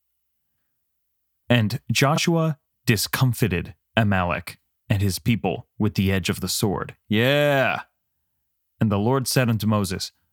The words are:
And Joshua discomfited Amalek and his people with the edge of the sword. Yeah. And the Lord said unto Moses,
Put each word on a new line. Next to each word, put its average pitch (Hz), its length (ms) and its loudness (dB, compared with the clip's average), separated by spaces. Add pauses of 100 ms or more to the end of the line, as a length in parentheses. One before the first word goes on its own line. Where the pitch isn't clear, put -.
(1500)
And 120 300 2 (120)
Joshua 160 680 0 (260)
discomfited 98 880 0 (200)
Amalek 95 600 0 (320)
and 104 120 2
his 98 180 -2
people - 480 -2 (100)
with 104 160 0
the 98 180 0
edge 95 180 -2
of 98 120 -4
the 95 60 -6
sword. - 480 -4 (120)
Yeah. 131 760 2 (960)
And 110 120 2
the 101 80 0
Lord 123 280 0
said 127 220 0
unto 110 180 0
Moses, 98 440 -2 (220)